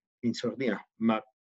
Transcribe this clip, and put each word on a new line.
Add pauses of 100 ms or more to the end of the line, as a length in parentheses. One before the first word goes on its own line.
(200)
in
sordina, (200)
ma (360)